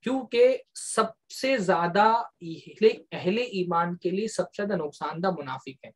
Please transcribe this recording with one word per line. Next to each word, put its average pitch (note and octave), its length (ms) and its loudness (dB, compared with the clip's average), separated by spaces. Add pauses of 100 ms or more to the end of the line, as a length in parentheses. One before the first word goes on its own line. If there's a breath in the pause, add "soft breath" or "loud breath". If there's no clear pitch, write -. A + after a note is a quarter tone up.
क्योंकि B3 600 2 (120)
सबसे - 840 -2
ज्यादा F3 540 2
अहले, F3 760 0
अहले F#3 540 -2 (100)
ईमान F3 500 0
के F3 80 0
लिए G3+ 180 -2
सबसे - 260 -6
ज्यादा G3+ 220 -2
नुकसानदा D#3+ 540 -4
मुनाफिक C3+ 540 -10
है। A2+ 100 -18